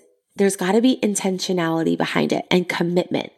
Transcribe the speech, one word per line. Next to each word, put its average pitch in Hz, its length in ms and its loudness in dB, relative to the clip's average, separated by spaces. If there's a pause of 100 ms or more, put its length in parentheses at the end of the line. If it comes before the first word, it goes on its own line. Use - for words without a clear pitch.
(360)
there's 196 200 2
gotta 196 260 0
be 254 200 2
intentionality 180 960 0
behind - 340 0
it - 200 -2
and 180 180 2
commitment. - 680 -2